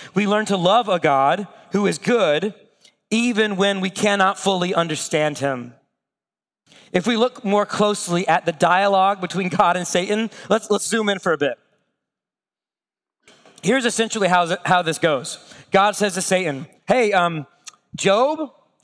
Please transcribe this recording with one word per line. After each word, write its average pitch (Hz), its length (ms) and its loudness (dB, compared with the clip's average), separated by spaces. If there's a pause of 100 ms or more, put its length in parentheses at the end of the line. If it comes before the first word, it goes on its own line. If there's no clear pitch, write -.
(120)
we 202 140 0
learn 208 200 0
to 196 100 0
love 190 320 2
a 185 100 0
God 156 480 2 (240)
who 202 160 0
is 170 120 0
good, 190 560 0 (540)
even 220 460 0
when 196 260 0
we 185 100 -4
cannot 202 480 0
fully 180 360 -2
understand 156 640 -2
him. 123 360 -4 (1160)
If 185 140 -2
we 240 100 0
look 247 260 -2
more 202 220 2
closely 196 640 -2
at 165 160 2
the 170 80 -2
dialogue 190 680 2
between 180 280 -4
God 180 280 2
and 180 100 -6
Satan, 208 440 -2 (200)
let's, 214 200 -2
let's 202 160 -2
zoom 220 220 -2
in 196 120 -4
for 175 120 -2
a 151 60 -2
bit. 135 200 -4 (2000)
Here's 240 240 2
essentially 220 420 -2
how, 175 280 2 (100)
how 180 160 4
this 160 160 -4
goes. 156 400 -2 (320)
God 196 260 4
says 202 180 -2
to 190 60 -6
Satan, 170 460 -2 (200)
"Hey, 220 260 2
um, 170 340 0 (480)
Job, 262 580 0 (320)